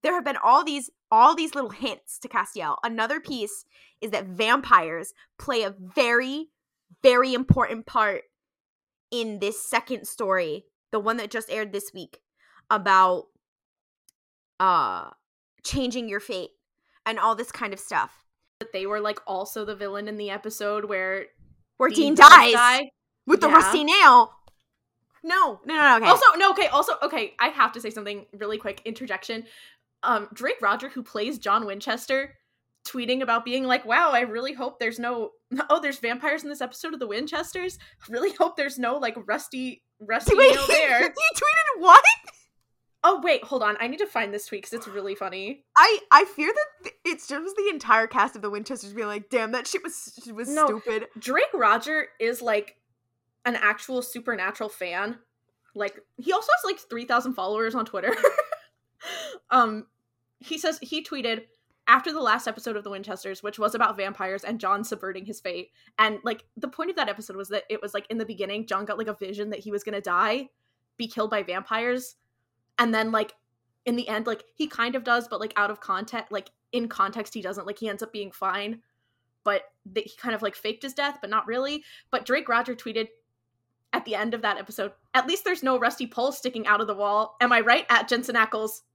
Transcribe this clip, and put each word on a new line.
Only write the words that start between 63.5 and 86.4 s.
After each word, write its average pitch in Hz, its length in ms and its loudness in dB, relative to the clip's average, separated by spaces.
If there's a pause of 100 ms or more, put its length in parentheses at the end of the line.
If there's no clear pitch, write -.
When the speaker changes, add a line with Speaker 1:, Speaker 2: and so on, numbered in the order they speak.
Speaker 2:
was 214 160 -2
about 220 220 0
vampires 196 480 -8
and 226 160 -8
John 202 240 -2
subverting 190 420 -10
his 208 140 -14
fate." 175 300 -10 (280)
And, 214 240 2
like, 226 220 -8 (120)
the 254 120 -8
point 330 220 -8
of 339 60 -8
that - 120 -2
episode 202 280 -12
was 196 120 -12
that 202 200 -6
it 214 140 -8
was, 202 120 -12
like, 202 160 -6
in 226 80 -6
the 226 60 -6
beginning, 202 420 -8
John 196 180 -6
got, 202 140 -8
like, 220 100 -6
a 208 60 -8
vision 208 360 -10
that 208 80 -10
he 214 140 -12
was 202 100 -6
gonna 208 180 -8
die, 208 500 -2 (460)
be 226 120 -8
killed 220 220 -4
by 208 120 -2
vampires. 226 720 -6 (640)
And 233 160 2
then, 220 160 0
like, 214 240 -2 (500)
in 240 120 -4
the 247 120 -6
end, 220 200 -4
like, 220 160 -6 (100)
he 302 140 -6
kind 247 260 -6
of 254 100 -4
does, 240 220 0
but, 202 140 -4
like, 220 160 -4
out 208 160 0
of 208 80 -12
context, 208 500 -8
like, 196 200 -8 (200)
in 233 180 -6
context, 208 460 -4
he 220 80 -10
doesn't. 185 240 -10
Like, 208 140 -10
he 220 80 -6
ends 202 160 -8
up 220 80 -18
being 202 180 -12
fine. 202 520 -8 (640)
But 202 200 -2 (280)
th-, 214 200 -6
he - 40 -20
kind 240 180 -6
of, 208 80 -8
like, 202 120 -4
faked 220 300 -8
his 262 100 -12
death, 285 260 -4
but - 80 -12
not 214 200 -4
really. 277 360 -6 (280)
But 240 120 -4
Drake 269 240 -2
Rodger 233 280 -2
tweeted 220 320 -6 (840)
at - 120 -4
the 220 100 -6
end 214 180 -4
of 226 100 -8
that 220 160 -2
episode, 208 340 -10 (200)
"At 254 140 0
least 339 180 -6
there's 403 200 -2
no 262 140 2
rusty 247 280 -2
pole 240 260 -2
sticking 247 360 -8